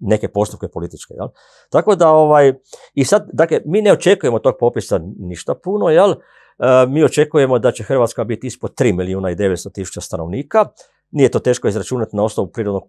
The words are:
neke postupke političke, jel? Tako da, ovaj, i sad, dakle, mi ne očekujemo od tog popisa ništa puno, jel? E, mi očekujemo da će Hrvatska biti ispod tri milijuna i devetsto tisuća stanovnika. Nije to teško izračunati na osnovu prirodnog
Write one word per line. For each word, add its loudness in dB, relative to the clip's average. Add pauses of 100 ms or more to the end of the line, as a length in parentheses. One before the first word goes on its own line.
neke -2
postupke -4
političke, -14
jel? -12 (420)
Tako 2
da, 4
ovaj, 6 (420)
i 0
sad, 0
dakle, 0
mi -2
ne 4
očekujemo 2
od -4
tog 2
popisa -2 (200)
ništa -8
puno, -4
jel? 4
E, -2 (720)
mi 2
očekujemo 2
da 0
će -10
Hrvatska -2
biti -8
ispod -10
tri 0
milijuna -4
i -4
devetsto -4
tisuća -12
stanovnika. -4 (460)
Nije 2
to 0
teško -2
izračunati -6
na 0
osnovu -4
prirodnog -6